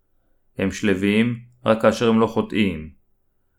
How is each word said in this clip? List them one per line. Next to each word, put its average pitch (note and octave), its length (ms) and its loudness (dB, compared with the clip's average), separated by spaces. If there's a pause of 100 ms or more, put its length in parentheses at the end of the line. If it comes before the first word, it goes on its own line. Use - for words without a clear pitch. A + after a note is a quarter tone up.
(580)
הם F#2+ 140 -2
שלווים G#2 680 0 (260)
רק A2 160 2
כאשר A2+ 280 2
הם A2 100 2
לא A2+ 80 2
חוטאים. F#2+ 600 -2 (680)